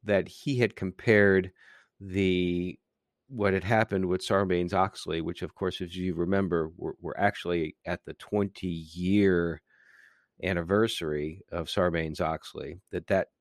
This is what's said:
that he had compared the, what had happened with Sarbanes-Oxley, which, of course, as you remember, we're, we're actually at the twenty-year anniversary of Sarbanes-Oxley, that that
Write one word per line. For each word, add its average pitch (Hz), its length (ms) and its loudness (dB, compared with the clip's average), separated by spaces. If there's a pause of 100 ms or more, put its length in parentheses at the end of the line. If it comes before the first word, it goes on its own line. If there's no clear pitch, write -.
that 98 240 2
he 139 300 -4
had 117 180 2
compared 95 760 4 (480)
the, 90 760 0 (500)
what 104 260 0
had 92 100 0
happened 104 420 0
with 92 160 0
Sarbanes-Oxley, 92 1000 0
which, 85 200 -6
of 87 140 -10
course, 90 260 -4
as 87 140 -10
you 92 180 -2
remember, 85 640 0
we're, 80 240 -8
we're 87 160 -8
actually 87 580 -2 (100)
at 85 200 -6
the 80 100 -12
twenty-year 90 1500 0 (800)
anniversary 87 1000 0 (100)
of 82 160 -6
Sarbanes-Oxley, 80 1120 -2 (120)
that 87 160 -8
that 98 220 0 (120)